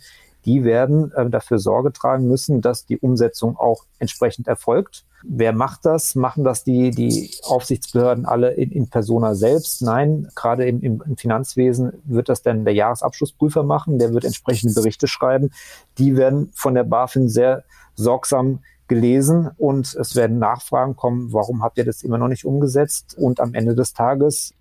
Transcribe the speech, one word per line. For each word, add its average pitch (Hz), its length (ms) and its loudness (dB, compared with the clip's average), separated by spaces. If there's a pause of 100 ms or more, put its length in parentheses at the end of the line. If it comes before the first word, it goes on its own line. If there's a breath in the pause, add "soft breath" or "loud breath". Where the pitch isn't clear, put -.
(440 loud breath)
die 127 200 2
werden, 135 520 2
ähm, 123 160 0
dafür 117 280 0
Sorge 113 340 0
tragen 131 340 0
müssen, 131 340 0
dass 120 240 -2
die 113 120 -4
Umsetzung 117 600 0
auch 117 280 0 (140)
entsprechend 117 480 -4
erfolgt. - 580 -2 (180 soft breath)
Wer 113 300 0
macht 123 320 -4
das? 160 300 0
Machen 131 280 0
das 127 200 0
die, 127 260 2
die 120 400 -2 (140)
Aufsichtsbehörden 123 840 0
alle 120 280 2
in, - 180 -2
in 131 180 -2
persona 113 460 0
selbst? 123 480 0
Nein, 143 500 0
gerade 123 340 0
im, 123 140 -2
im, 113 240 -2
im 139 100 -4
Finanzwesen 127 800 0 (120)
wird 123 220 -2
das 127 140 -2
dann 110 240 0
der 107 80 2
Jahresabschlussprüfer 135 880 -2
machen, 147 380 0
der 117 160 2
wird 123 100 0
entsprechende 113 480 -2
Berichte 110 320 0
schreiben. 135 460 0 (480 loud breath)
Die 135 180 4
werden 135 380 2
von 131 180 0
der 123 120 2
bafin 123 440 0
sehr 123 340 2 (300 soft breath)
sorgsam 131 720 0 (240 soft breath)
gelesen 135 720 2
und 139 340 0
es - 220 -6
werden 117 240 2
Nachfragen 127 560 -2
kommen, 123 380 -4
warum 110 280 -2
habt 113 160 -4
ihr 120 80 0
das 117 160 -6
immer 117 160 -4
noch 120 120 0
nicht 131 160 -6
umgesetzt? 143 680 -2
Und 127 260 0
am 120 120 -2
Ende 117 220 0
des 123 180 -2
Tages, 139 680 0